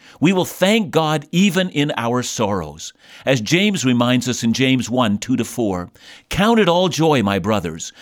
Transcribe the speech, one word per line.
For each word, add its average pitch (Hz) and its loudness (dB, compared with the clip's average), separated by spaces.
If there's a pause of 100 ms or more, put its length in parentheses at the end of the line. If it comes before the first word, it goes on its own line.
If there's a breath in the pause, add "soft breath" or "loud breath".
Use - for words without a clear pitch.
(200 loud breath)
We 180 4
will 180 2
thank 196 0
God 156 0
even 185 2
in 147 -2
our 117 -2
sorrows. 87 -4 (320 loud breath)
As 127 0
James 170 0
reminds 123 2
us 120 -4
in 113 0
James 131 0
one, 110 0
two 127 -2
to 117 -2
four, 95 -4 (380 loud breath)
"Count 220 2
it 175 2
all 180 2
joy, 147 2
my 98 0
brothers, 87 -4 (100)